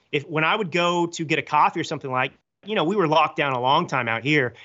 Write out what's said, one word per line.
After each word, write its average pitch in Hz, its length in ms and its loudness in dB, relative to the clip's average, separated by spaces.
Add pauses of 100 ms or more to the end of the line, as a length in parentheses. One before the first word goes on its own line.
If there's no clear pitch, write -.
(120)
if, 147 160 -2
when 156 160 0
I 170 100 2
would 214 160 -2
go 175 380 0
to 170 160 -6
get 147 160 -2
a - 20 -6
coffee 165 380 2
or 156 40 -4
something 143 260 -8
like, 127 220 -2 (320)
you 214 120 -4
know, 170 80 2
we 175 100 0
were 185 140 2
locked 156 280 2
down 143 180 0
a 120 60 -2
long 147 280 2
time 127 200 -2
out 113 140 -4
here, 135 320 0 (100)